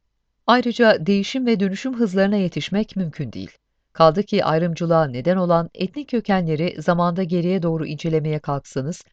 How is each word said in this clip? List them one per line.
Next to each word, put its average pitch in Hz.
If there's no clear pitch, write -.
Ayrıca 233
değişim 202
ve 226
dönüşüm 196
hızlarına 202
yetişmek 190
mümkün 156
değil. -
Kaldı 165
ki 202
ayrımcılığa 165
neden 131
olan 170
etnik 269
kökenleri 175
zamanda 175
geriye 175
doğru 160
incelemeye 156
kalksanız, 143